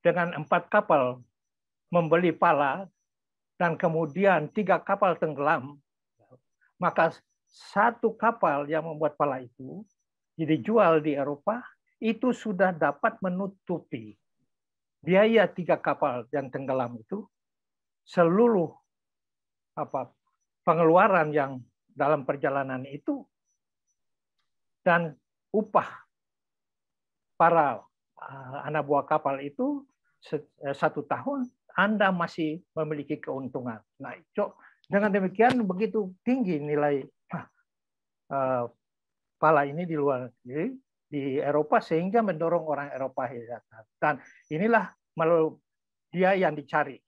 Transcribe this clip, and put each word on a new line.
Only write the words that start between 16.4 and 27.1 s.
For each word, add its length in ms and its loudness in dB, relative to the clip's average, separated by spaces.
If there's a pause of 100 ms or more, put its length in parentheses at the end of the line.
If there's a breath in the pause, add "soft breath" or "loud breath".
tenggelam 480 -4
itu, 240 -12 (800)
seluruh, 720 2 (1040)
apa, 320 -6 (520)
pengeluaran 720 4
yang 280 -2 (280)
dalam 360 0
perjalanan 600 -4
itu, 400 -8 (1600)
dan 320 0 (360)
upah 360 0 (1500)